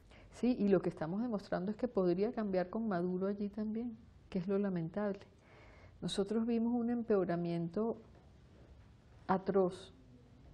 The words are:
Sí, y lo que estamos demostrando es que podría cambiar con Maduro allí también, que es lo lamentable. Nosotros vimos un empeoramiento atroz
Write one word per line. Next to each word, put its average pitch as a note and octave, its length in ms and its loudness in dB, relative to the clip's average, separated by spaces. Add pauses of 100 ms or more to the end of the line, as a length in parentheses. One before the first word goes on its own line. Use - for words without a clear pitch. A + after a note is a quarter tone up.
(300)
Sí, B3 280 2
y G3+ 100 4
lo F3+ 140 6
que F#3 60 0
estamos E3+ 320 -4
demostrando G3+ 500 -2
es G#3+ 60 -6
que B3 120 -2
podría F#3+ 440 2
cambiar F#3 380 0
con A3 180 -2
Maduro F3+ 380 0
allí G#3 220 -2
también, A3 480 -6 (320)
que - 100 -2
es F3 80 -2
lo G3 120 2
lamentable. G3 600 -2 (800)
Nosotros G#3 460 0
vimos A#3 280 2
un A#3+ 160 0
empeoramiento F3 1080 0 (1300)
atroz F#3 680 0 (600)